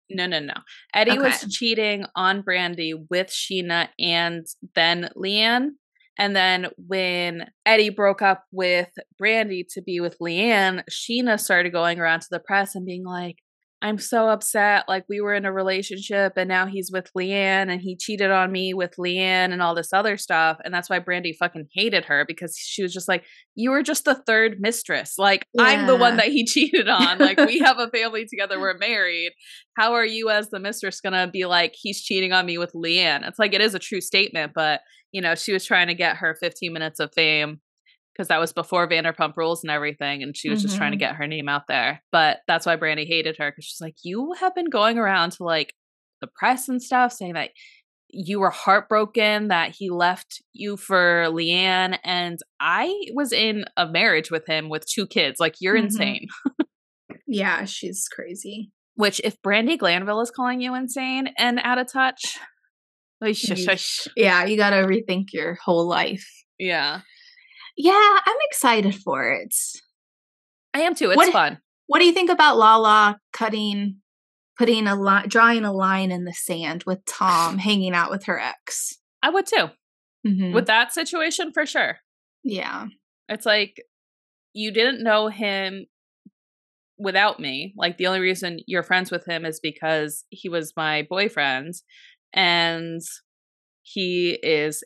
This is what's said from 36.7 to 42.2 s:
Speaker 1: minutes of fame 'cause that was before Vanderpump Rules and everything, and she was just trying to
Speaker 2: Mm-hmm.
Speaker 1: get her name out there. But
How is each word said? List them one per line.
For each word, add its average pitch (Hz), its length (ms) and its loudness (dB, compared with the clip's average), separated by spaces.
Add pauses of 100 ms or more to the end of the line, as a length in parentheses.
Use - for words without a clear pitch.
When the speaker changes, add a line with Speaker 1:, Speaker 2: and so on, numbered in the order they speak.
Speaker 1:
minutes 160 280 -6
of 151 140 -4
fame 156 460 0 (560)
'cause 185 120 -6
that 165 120 2
was 165 120 -2
before 175 360 0
Vanderpump 160 480 -2
Rules 165 280 -2
and 160 60 -6
everything, 147 520 -4
and 143 140 -10
she - 140 -6
was 214 100 0
just 196 160 -4
trying 151 140 -2
to - 60 -2
Speaker 2:
Mm-hmm. 139 160 -2
Speaker 1:
get - 40 -8
her 147 100 -6
name 147 220 -8
out 151 200 -2
there. 139 340 -2 (100)
But 160 340 4